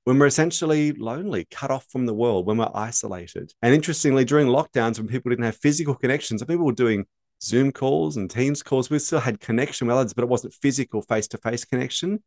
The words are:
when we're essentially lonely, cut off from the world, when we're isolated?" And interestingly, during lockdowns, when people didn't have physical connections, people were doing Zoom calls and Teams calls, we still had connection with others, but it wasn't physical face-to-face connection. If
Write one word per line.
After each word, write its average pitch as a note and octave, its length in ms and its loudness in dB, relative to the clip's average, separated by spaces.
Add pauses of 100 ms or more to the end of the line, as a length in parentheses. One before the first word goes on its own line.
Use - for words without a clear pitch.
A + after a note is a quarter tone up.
when B2+ 140 4
we're C#3+ 80 8
essentially D#3 640 2
lonely, A#2+ 580 -6
cut C3+ 200 -6
off C3+ 200 -4
from B2+ 160 -2
the A2 80 -2
world, G#2+ 320 2
when G#2+ 100 0
we're A2+ 160 0
isolated?" G2+ 800 -6 (100)
And B2 120 6
interestingly, D3 500 2
during C#3+ 220 4
lockdowns, B2 520 0
when A2 100 -6
people B2 220 -4
didn't A#2+ 140 0
have A2 120 -2
physical D3 380 0
connections, B2 480 -2
people E3 240 0
were B2+ 60 2
doing A2 320 0 (380)
Zoom C3 280 2
calls D3 460 0
and F#2+ 120 -4
Teams C3+ 340 -2
calls, C3 280 0
we D3+ 80 2
still D3 220 -2
had A2+ 180 -2
connection A#2+ 480 -2
with A#2+ 100 2
others, A#2+ 160 2
but A#2+ 100 -2
it A#2+ 60 0
wasn't - 260 -2
physical C3 480 -2
face-to-face A#2 600 -4
connection. C3+ 500 -4
If A3 120 -6